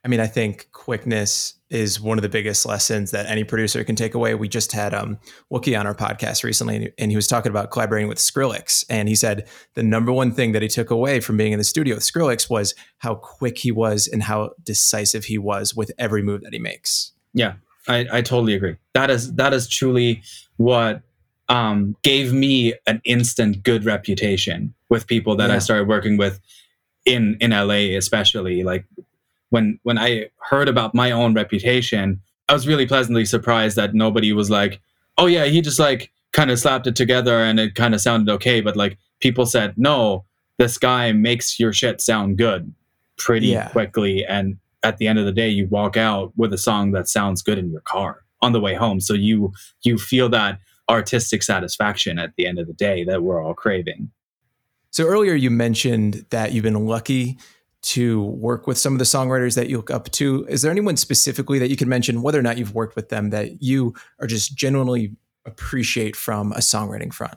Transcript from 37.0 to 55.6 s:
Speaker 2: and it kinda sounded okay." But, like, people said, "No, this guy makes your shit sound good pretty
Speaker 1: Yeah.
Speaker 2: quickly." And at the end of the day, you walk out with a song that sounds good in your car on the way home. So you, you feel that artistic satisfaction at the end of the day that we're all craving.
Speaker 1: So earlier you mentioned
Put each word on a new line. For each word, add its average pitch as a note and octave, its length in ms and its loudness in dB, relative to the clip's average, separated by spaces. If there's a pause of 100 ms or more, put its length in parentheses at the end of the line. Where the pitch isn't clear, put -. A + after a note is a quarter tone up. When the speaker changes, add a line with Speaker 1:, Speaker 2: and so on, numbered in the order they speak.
Speaker 2:
and A2+ 220 2
it G#2 140 -2
kinda A2+ 220 2
sounded A2 360 2
okay." A#2+ 260 2
But, G2+ 160 -2
like, G2+ 220 0 (240)
people B2 240 2
said, G#2+ 320 0
"No, A#2 480 2 (340)
this A#2+ 180 4
guy B2 360 2
makes A#2 480 2
your A2+ 100 2
shit A2 300 -2
sound G2+ 360 0
good G2+ 360 0 (440)
pretty A2+ 300 2
Speaker 1:
Yeah. A2+ 220 0
Speaker 2:
quickly." G2 560 0
And G2 320 -2 (260)
at A2 140 0
the A2 100 0
end A2 100 4
of G#2 80 2
the G2 60 0
day, A2 160 0
you G2+ 200 0
walk G2+ 280 0
out G#2 400 0
with A2 180 0
a F#2 40 -4
song G2+ 340 0
that F#2 160 -2
sounds G2 340 0
good G#2+ 160 0
in F2+ 140 -4
your D#2 100 -8
car - 440 -6 (160)
on A#2+ 100 4
the A#2 80 4
way G2 140 0
home. G2+ 260 0
So G2+ 140 -2
you, G#2 400 2 (300)
you A#2+ 140 2
feel B2+ 300 2
that G#2 320 0 (300)
artistic A2+ 540 0
satisfaction G2 760 -2
at E2 180 -8
the F2+ 80 0
end F2+ 140 -4
of E2 80 -6
the E2+ 60 -14
day G2 300 -2
that F2+ 200 -2
we're F2 200 -2
all E2 100 -6
craving. G2 560 -4 (840)
Speaker 1:
So D#3+ 140 0
earlier G3 280 4
you C3 180 2
mentioned A2+ 760 0